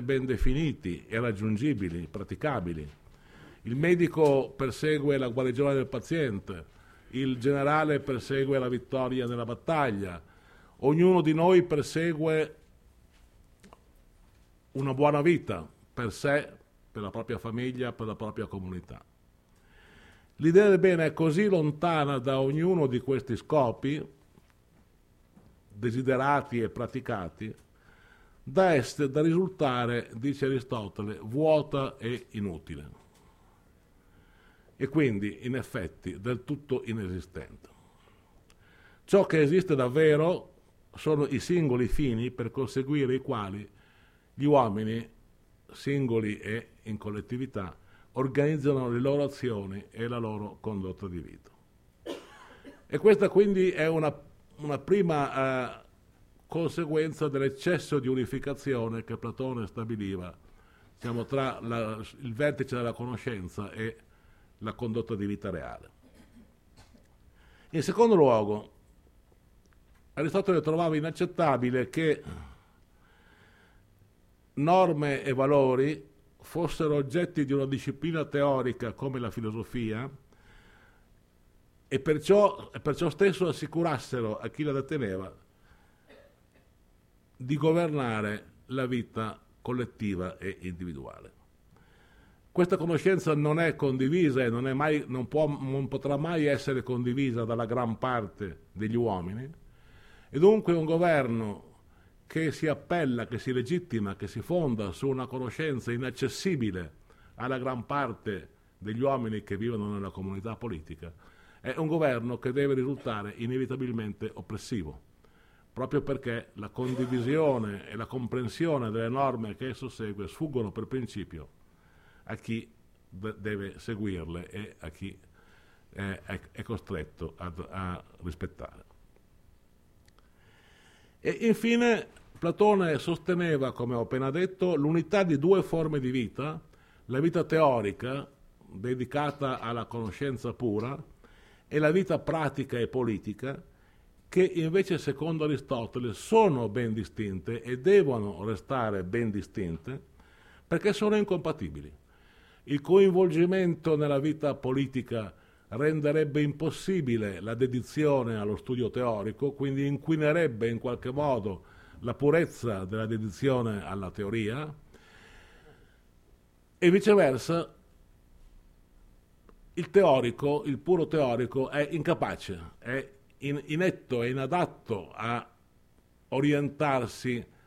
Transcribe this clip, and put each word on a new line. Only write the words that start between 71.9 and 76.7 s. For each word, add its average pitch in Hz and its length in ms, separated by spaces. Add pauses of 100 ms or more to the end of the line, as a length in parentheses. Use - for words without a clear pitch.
norme 147 680
e 135 120
valori 135 800 (240)
fossero 156 560